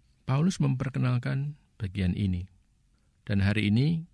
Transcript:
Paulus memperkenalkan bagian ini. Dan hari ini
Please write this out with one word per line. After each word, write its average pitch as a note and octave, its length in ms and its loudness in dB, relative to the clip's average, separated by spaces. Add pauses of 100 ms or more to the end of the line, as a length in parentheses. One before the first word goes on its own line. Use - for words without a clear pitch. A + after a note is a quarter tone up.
(220)
Paulus D3+ 400 0
memperkenalkan C3+ 960 -2 (240)
bagian F#2 320 0
ini. F#2 320 -2 (800)
Dan G2+ 160 0
hari G#2 320 2
ini D#3+ 400 2